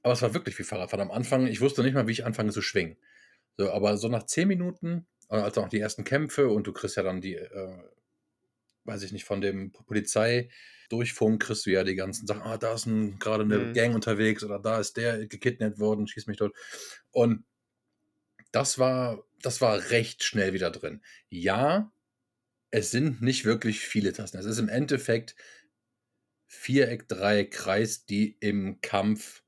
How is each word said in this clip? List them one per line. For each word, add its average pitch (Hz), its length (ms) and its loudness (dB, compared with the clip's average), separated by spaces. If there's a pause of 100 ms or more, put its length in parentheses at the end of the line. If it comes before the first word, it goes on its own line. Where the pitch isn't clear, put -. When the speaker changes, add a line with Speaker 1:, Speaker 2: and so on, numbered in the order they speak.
Speaker 1:
aber 120 120 4
es 120 80 0
war 113 120 2
wirklich - 240 -6
wie 98 60 -8
Fahrradfahren. 98 440 -4
Am - 80 -10
Anfang, 131 300 2
ich 110 140 -2
wusste 127 220 4
nicht 131 120 2
mal, 120 140 2
wie 117 40 0
ich 120 140 -2
anfange 107 260 0
zu 101 100 -2
schwingen. 85 360 -2 (600)
So, 98 140 0
aber 104 260 2
so 113 100 -2
nach 117 180 -2
zehn 180 220 2
Minuten, 175 580 -2 (240)
äh, 110 60 0
also 104 260 0
auch 92 80 -4
die 107 100 0
ersten 104 240 -4
Kämpfe 143 440 2
und 104 180 2
du 95 60 -6
kriegst - 240 -6
ja 98 80 -2
dann 92 160 -2
die, 92 160 -8
äh, 92 420 -10 (1040)
weiß 104 180 -8
ich 95 100 -10
nicht, 98 120 -10
von 98 160 -2
dem 98 320 -2
Polizei-Durchfunk 113 1700 0
kriegst - 240 -4
du 98 40 0
ja 92 140 4
die 92 120 0
ganzen 98 300 -6
Sachen, 104 160 -4
"Ah, 113 160 -6
da 113 160 -2
ist 117 120 -6
ein, 107 320 0
gerade 107 260 0
eine 107 160 4
Speaker 2:
Mhm. 117 100 -2
Speaker 1:
Gang 117 240 4
unterwegs" 110 500 2
oder 101 140 -6
"da 110 220 0
ist - 160 -6
der 113 300 -2
gekidnappt 107 520 -2
worden, 107 300 2
schieß - 180 -12
mich 101 120 -8
tot." 104 180 -2 (540)
Und 117 340 4 (1080)
das 131 260 0
war, 127 460 2 (180)
das 123 180 -4
war 107 300 4
recht 117 340 2
schnell 95 280 2
wieder 92 180 -2
drin. 76 320 -10 (260)
Ja, 127 640 0 (800)
es - 200 0
sind 127 320 0
nicht 127 220 2
wirklich 107 360 2
viele 98 320 0
Tasten. - 260 -10
Es 95 80 -8
ist 110 120 -2
im 110 100 0
Endeffekt 117 680 0 (1120)
Viereck, 123 580 2
Dreieck, 101 440 2
Kreis, 107 540 0
die 107 340 0
im 101 400 -2
Kampf 104 680 -2